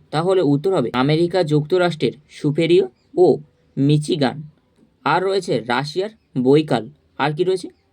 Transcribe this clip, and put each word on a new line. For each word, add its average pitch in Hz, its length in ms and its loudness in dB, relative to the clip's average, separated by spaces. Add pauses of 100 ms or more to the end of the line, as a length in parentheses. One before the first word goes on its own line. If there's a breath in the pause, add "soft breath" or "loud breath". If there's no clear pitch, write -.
(120)
তাহলে 185 300 0
উত্তর 147 340 0
হবে 123 180 0
আমেরিকা 165 500 0
যুক্তরাষ্ট্রের 156 680 0 (180)
সুপেরিয় 165 580 0 (300)
ও 175 200 6 (400)
মিচিগান। 147 640 0 (640)
আর 165 200 0
রয়েছে 190 360 -2
রাশিয়ার 147 500 -4 (280)
বৈকাল। 131 520 2 (280)
আর 143 140 0
কি 156 120 -2
রয়েছে? 185 260 -4 (240)